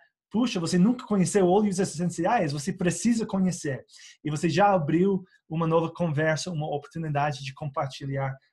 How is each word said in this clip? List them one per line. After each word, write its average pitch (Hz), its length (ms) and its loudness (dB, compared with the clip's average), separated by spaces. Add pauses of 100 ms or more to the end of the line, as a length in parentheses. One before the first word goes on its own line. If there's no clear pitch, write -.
(300)
"Puxa, 220 280 0
você 170 200 0
nunca 233 280 4
conheceu 190 420 2
óleos 196 300 2
essenciais? 175 720 -2
Você 156 200 -6
precisa 220 540 0
conhecer." 180 580 -2 (400)
E 151 60 -2
você 151 180 -2
já 196 240 4
abriu 185 520 2 (240)
uma 165 180 -2
nova 165 260 2
conversa, 156 580 -2
uma 156 160 -4
oportunidade 143 760 -4
de 135 80 -10
compartilhar 139 840 -6 (180)